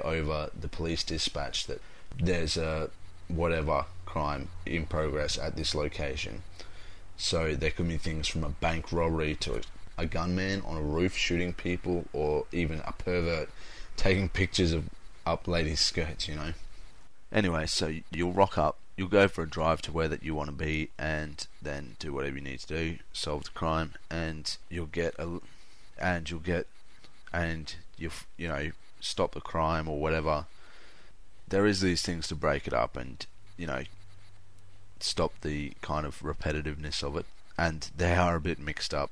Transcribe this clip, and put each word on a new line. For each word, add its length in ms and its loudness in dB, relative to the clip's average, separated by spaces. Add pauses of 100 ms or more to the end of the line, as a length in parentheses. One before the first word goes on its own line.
over 520 0
the 120 -4
police 340 0
dispatch 640 -2
that 140 -4 (360)
there's 380 4
a 340 0 (380)
whatever 580 2 (200)
crime 420 0 (180)
in 200 0
progress 520 2
at 180 -2
this 180 0
location. 680 -2 (760)
So 380 2
there 160 2
could 160 2
be 100 2
things 300 0
from 160 0
a 60 2
bank 420 0
robbery 460 2
to 180 0
a, 60 0 (360)
a 80 0
gunman 600 2
on 120 0
a 40 0
roof 360 2
shooting 360 2
people, 600 0
or 380 4
even 340 2
a 80 -4
pervert 560 0 (480)
taking 320 6
pictures 440 4
of 160 2 (360)
up 220 0
ladies' 320 2
skirts, 480 2
you 80 -4
know. 180 -2 (800)
Anyway, 340 4
so 280 2 (180)
you'll 200 2
rock 260 6
up, 200 4 (180)
you'll 120 0
go 200 10
for 140 0
a 80 -2
drive 320 2
to 100 -4
where 160 2
that 160 -2
you 120 0
wanna 160 -2
be, 460 0
and 500 -2 (140)
then 360 -6
do 160 -4
whatever 220 -2
you 60 -6
need 180 -6
to 80 -10
do, 300 -2 (140)
solve 340 -2
the 60 -8
crime, 420 0 (160)
and 480 -2 (120)
you'll 160 -2
get 320 0
a, 220 -4 (580)
and 320 0
you'll 100 -4
get, 280 0 (640)
and 420 -2 (220)
you'll, 140 -4 (260)
you 100 -4
know, 240 -2 (300)
stop 320 2
the 80 -6
crime 460 2
or 120 -2
whatever. 460 2 (1040)
There 180 6
is 160 6
these 200 4
things 280 -2
to 60 -2
break 300 2
it 80 -2
up 240 2
and, 280 -6 (300)
you 120 -4
know, 160 -2 (1160)
stop 420 0
the 400 -2
kind 240 0
of 160 -6
repetitiveness 840 -2
of 120 -2
it. 100 -2 (300)
And 400 2
they 200 4
are 200 6
a 60 0
bit 160 0
mixed 380 -4
up. 160 0